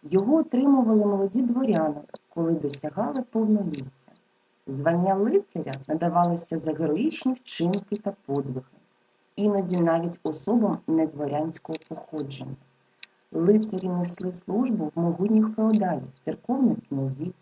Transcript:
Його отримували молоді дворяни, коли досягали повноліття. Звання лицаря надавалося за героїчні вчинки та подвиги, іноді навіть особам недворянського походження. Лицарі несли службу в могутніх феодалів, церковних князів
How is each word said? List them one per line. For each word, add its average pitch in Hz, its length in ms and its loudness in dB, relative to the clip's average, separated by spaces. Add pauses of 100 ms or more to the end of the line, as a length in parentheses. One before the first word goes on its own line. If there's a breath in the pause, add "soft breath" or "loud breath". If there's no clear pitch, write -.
Його 196 320 2
отримували 254 680 4
молоді 196 360 2
дворяни, 202 600 0 (280)
коли 170 220 0
досягали 160 680 -4
повноліття. 202 720 0 (760)
Звання 170 460 0
лицаря 208 600 -2 (120)
надавалося 170 720 0
за 156 160 -4
героїчні 165 600 -2
вчинки 196 640 -4
та 202 160 -6 (120)
подвиги, 139 360 -4 (760)
іноді 196 420 0
навіть 170 460 0
особам 202 540 0 (100)
недворянського 156 1000 -2
походження. 135 680 -10 (760 loud breath)
Лицарі 185 580 2
несли 180 440 -4
службу 185 600 -2
в 165 40 -4
могутніх 214 560 2
феодалів, 196 520 0 (180)
церковних 233 520 0 (120)
князів 139 520 -4